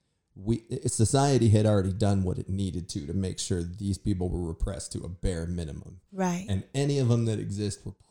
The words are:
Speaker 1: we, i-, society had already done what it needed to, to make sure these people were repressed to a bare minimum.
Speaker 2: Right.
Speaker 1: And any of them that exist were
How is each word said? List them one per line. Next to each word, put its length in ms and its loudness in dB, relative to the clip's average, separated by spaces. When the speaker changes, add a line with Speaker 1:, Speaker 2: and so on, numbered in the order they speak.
Speaker 1:
we, 360 -2
i-, 180 -4
society 600 4
had 160 6
already 280 4
done 300 2
what 160 -2
it 120 -8
needed 400 -4
to, 160 -8
to 80 -6
make 240 -2
sure 240 -2
these 340 -4
people 320 -2
were 180 -4
repressed 460 -6
to 120 -6
a 40 -8
bare 380 -4
minimum. 540 -8
Speaker 2:
Right. 380 -2
Speaker 1:
And 140 0
any 240 2
of 100 2
them 180 4
that 120 0
exist 480 -4
were 80 -12